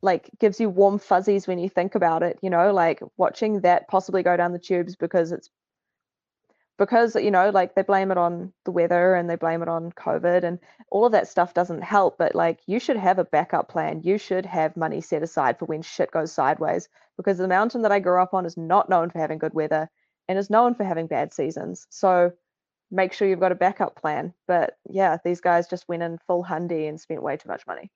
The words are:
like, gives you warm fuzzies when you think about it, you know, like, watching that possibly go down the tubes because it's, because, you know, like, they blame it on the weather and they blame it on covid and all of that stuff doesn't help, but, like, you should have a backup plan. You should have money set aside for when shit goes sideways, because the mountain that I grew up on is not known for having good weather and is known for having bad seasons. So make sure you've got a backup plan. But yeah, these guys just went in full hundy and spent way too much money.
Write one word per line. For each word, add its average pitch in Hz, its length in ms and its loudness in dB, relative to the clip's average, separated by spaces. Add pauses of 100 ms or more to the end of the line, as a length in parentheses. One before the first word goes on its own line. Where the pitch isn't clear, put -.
like, 185 360 0
gives 208 200 2
you 220 120 0
warm 196 280 4
fuzzies 196 480 2
when 185 120 -4
you 175 100 -4
think 180 260 -2
about 165 280 2
it, 175 200 -2
you 190 80 -4
know, 180 220 4
like, 165 300 2 (160)
watching 214 420 0
that 180 280 2
possibly 185 340 0
go 180 140 2
down 175 160 0
the 175 60 -6
tubes 175 380 -4
because 170 360 -2
it's, - 180 -12 (1300)
because, 226 380 2
you 208 140 2
know, 190 200 4
like, 185 240 2
they 196 80 2
blame 190 280 2
it 185 60 2
on 175 360 -2 (120)
the 190 60 -6
weather 175 440 4
and 175 140 0
they 170 80 -4
blame 165 260 -2
it 170 60 -6
on 170 240 -6
covid 175 520 0
and 175 140 -4 (320)
all 208 140 2
of 233 80 4
that 202 160 2
stuff 180 240 0
doesn't 175 300 -2
help, 196 340 2
but, - 180 0
like, 170 320 0
you 196 140 -2
should 254 160 -2
have 202 220 2
a 175 60 0
backup 175 440 -2
plan. 160 340 -6
You 185 140 0
should 185 300 -4
have 160 320 -4
money 160 240 -4
set 151 200 -4
aside 147 360 -2
for 165 80 -10
when 156 160 -8
shit - 280 -4
goes 160 220 -4
sideways, 156 560 -2 (300)
because 196 200 -2
the 185 100 -2
mountain 220 340 0
that 208 100 2
I 202 80 4
grew 180 220 2
up 180 100 -2
on 185 140 -2
is 165 100 -10
not 175 320 2
known 175 220 2
for 170 80 -12
having 156 200 -4
good 156 160 -4
weather 156 360 -2 (380)
and 190 100 0
is 202 100 -4
known 240 260 4
for 214 100 -4
having 165 220 -4
bad 151 280 -4
seasons. 160 560 -6
So 180 420 2 (580)
make 185 220 0
sure 202 160 0
you've 185 120 0
got 185 120 2
a 175 40 -2
backup 185 400 -2
plan. 156 360 -6 (140)
But 175 320 0 (100)
yeah, 185 360 0
these 175 180 -2
guys 175 260 2
just - 200 -10
went 170 140 -6
in 165 240 -8
full 175 180 -2
hundy 170 440 -4
and 151 120 -10
spent - 220 -10
way 139 140 -6
too - 140 -14
much - 160 -10
money. - 300 -14